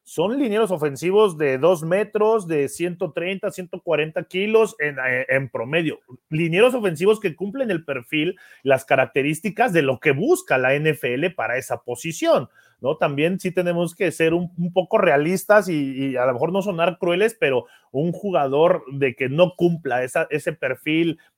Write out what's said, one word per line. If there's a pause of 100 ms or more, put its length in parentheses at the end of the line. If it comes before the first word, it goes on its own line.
son
linieros
ofensivos
de
dos
metros,
de
ciento
treinta,
ciento
cuarenta
kilos
en,
eh,
en
promedio. (300)
Linieros
ofensivos
que
cumplen
el
perfil, (240)
las
características
de
lo
que
busca
la
N
F
L
para
esa
posición, (320)
¿no?
También
sí
tenemos
que
ser
un,
un
poco
realistas
y,
y
a
lo
mejor
no
sonar
crueles,
pero (260)
un
jugador (100)
de
que
no
cumpla
esa,
ese
perfil (200)